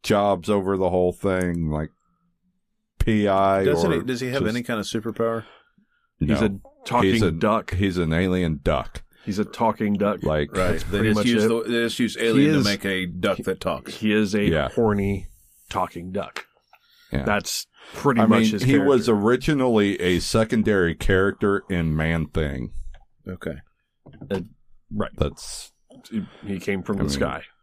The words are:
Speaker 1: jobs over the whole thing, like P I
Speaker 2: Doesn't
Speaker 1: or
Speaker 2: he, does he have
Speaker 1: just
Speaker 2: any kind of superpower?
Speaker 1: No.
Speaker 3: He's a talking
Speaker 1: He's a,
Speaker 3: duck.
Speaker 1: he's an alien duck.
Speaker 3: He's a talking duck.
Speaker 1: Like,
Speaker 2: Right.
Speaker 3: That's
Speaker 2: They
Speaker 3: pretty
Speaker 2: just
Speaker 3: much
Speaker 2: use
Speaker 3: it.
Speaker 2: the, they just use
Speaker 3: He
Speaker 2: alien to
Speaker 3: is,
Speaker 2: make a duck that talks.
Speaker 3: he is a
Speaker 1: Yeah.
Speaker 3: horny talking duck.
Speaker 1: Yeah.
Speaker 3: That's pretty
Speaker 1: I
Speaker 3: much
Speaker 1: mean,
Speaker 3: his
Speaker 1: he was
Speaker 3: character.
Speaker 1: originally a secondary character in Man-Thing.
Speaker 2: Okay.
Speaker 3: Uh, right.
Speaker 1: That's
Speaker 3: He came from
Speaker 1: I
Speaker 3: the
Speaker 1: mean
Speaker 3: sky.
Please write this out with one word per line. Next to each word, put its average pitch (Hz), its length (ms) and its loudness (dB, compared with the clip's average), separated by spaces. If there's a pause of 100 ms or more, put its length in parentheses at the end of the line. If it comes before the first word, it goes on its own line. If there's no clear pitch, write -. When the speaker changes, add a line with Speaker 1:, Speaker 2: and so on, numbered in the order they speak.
Speaker 1:
jobs 101 480 0
over 98 260 0
the 92 140 2
whole 90 220 2
thing, 87 580 -2
like 76 200 -4 (1080)
P 107 280 2
I 98 380 4
Speaker 2:
Doesn't 85 280 2
Speaker 1:
or - 40 2
Speaker 2:
he, - 80 -2
does 123 160 -4
he 131 80 -6
have 135 140 -2
Speaker 1:
just 107 120 -2
Speaker 2:
any 123 80 -4
kind 120 160 -4
of 101 80 -6
superpower? 113 580 -4 (760)
Speaker 1:
No. - 140 0
Speaker 3:
He's - 80 0
a 196 160 -2 (260)
talking 107 280 2
Speaker 1:
He's 113 100 2
a, 95 100 2
Speaker 3:
duck. 104 420 0
Speaker 1:
he's 92 220 0
an 82 160 0
alien 90 500 0
duck. 73 400 -2 (220)
Speaker 3:
He's 98 140 -4
a 104 60 0
talking 110 500 -2
duck. 101 300 -2
Speaker 1:
Like, 76 320 -2
Speaker 2:
Right. 90 160 0
Speaker 3:
That's 80 120 -2
Speaker 2:
They 101 140 -2
Speaker 3:
pretty 107 120 2
Speaker 2:
just 104 60 2
Speaker 3:
much 107 100 0
Speaker 2:
use 113 180 2
Speaker 3:
it. 113 40 4
Speaker 2:
the, 117 160 0
they 113 60 -6 (140)
just 113 160 -4
use 113 160 0
Speaker 3:
He 113 100 -4
Speaker 2:
alien 139 280 4
to 147 40 4
Speaker 3:
is, 123 60 2
Speaker 2:
make 101 200 0
a 92 220 -2
duck 90 320 -2
that - 220 -4
talks. - 340 -6
Speaker 3:
he 107 180 0
is 104 220 2
a 104 100 2
Speaker 1:
Yeah. 78 260 0
Speaker 3:
horny 101 580 0 (420)
talking 92 420 -6
duck. - 320 -8 (680)
Speaker 1:
Yeah. 69 120 -2
Speaker 3:
That's - 420 -4 (280)
pretty 127 260 2
Speaker 1:
I 110 60 6
Speaker 3:
much 113 160 6
Speaker 1:
mean, 110 100 4
Speaker 3:
his 107 120 -2
Speaker 1:
he 139 140 4
was 139 280 4
Speaker 3:
character. 104 180 2
Speaker 1:
originally 123 760 2
a 90 200 2
secondary 104 760 2
character 98 760 2
in 82 260 0
Man-Thing. 78 760 -2 (560)
Speaker 2:
Okay. 90 280 -10 (720)
Speaker 3:
Uh, 95 100 -4 (520)
right. 101 240 -6
Speaker 1:
That's - 560 -6 (720)
Speaker 3:
He 98 140 -6
came 95 240 -4
from 101 140 -4
Speaker 1:
I - 20 -4
Speaker 3:
the - 60 0
Speaker 1:
mean 71 80 -2
Speaker 3:
sky. 71 300 -4 (200)